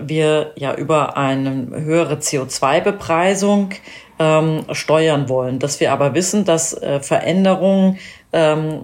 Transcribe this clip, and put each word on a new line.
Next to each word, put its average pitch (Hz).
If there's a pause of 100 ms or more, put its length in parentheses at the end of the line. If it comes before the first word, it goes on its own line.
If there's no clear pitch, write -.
wir 156
ja 135
über 151
eine 135
höhere 156
C -
O 127
zwei 143
Bepreisung, 196 (480)
ähm, 156 (100)
steuern 147
wollen. 127
Dass 147
wir 135
aber 139
wissen, 185
dass, 165
äh, 143
Veränderungen, 190 (340)
ähm, 156